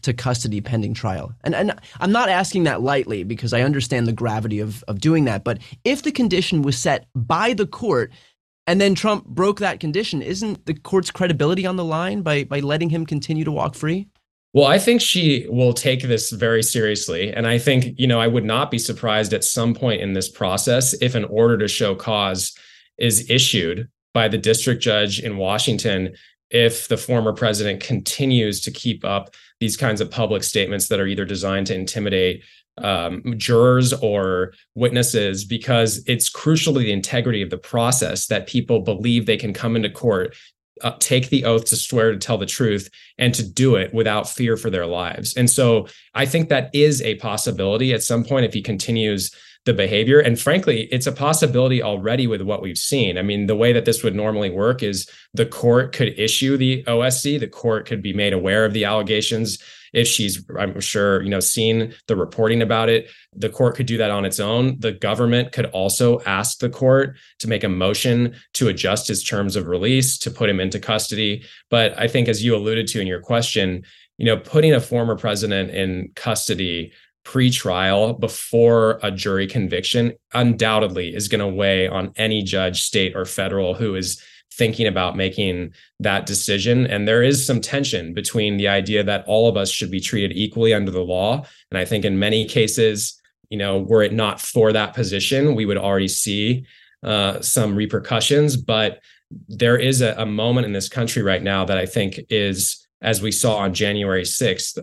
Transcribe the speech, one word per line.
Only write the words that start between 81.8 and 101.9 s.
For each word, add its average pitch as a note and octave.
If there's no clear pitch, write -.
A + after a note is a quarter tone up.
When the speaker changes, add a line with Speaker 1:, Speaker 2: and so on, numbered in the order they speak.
Speaker 2:
on F#2
any A2
judge, F#2+
state F#2+
or F#2+
federal, F#2+
who G#2
is F#2
thinking A#2
about F#2
making F#2+
that G2
decision. G2+
And G2+
there A#2
is C3
some B2
tension G2+
between G#2
the G2+
idea G2+
that G2
all A2
of G#2+
us G2
should F#2+
be F#2+
treated G2+
equally A2+
under G2+
the F#2
law. F#2+
And F#2+
I F#2
think G#2+
in G2
many G#2+
cases, A2
you G#2+
know, G2
were G#2+
it G#2
not G#2+
for A2
that G#2+
position, B2+
we A2
would G2
already G2
see, A2
uh, G2+
some G#2+
repercussions. A#2+
But A2
there A#2
is B2+
a, A2
a A2
moment A2+
in G2+
this G2
country A#2
right F#2+
now F#2+
that F#2+
I F#2
think G2